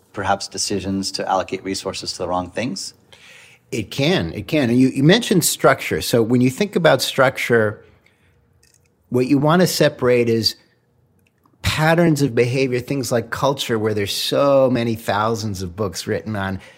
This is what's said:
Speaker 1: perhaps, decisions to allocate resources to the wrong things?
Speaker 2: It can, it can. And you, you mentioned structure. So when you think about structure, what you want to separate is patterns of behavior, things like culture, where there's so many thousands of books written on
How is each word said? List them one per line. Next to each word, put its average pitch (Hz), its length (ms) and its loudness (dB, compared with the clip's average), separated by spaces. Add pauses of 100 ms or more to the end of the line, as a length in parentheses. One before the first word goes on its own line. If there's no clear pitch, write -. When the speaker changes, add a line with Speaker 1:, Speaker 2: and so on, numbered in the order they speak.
(140)
Speaker 1:
perhaps, 98 340 -4
decisions 95 640 -4
to - 180 -6
allocate 95 340 -2
resources 95 500 -8
to - 40 -14
the 90 100 -6
wrong 90 220 -4
things? 135 460 -8 (760)
Speaker 2:
It 117 200 -6
can, 135 420 0
it 104 140 -10
can. 139 240 0
And 123 80 4
you, 131 80 6
you 131 160 -2
mentioned 196 420 4
structure. - 560 0
So 117 220 2
when 123 180 2
you 127 80 4
think 190 260 -4
about 156 280 2
structure, 117 840 0 (1200)
what 127 180 0
you 143 100 4
want 156 240 4
to 170 60 6
separate 123 600 2
is 113 280 0 (1080)
patterns 160 600 2
of 120 100 0
behavior, 123 460 0
things 131 320 -4
like 117 180 0
culture, 135 480 -2
where 107 160 -2
there's 101 220 -2
so 135 560 2
many 117 240 0
thousands 107 680 -2
of 87 140 -8
books 101 320 -6
written 107 280 -4
on 95 240 -4 (180)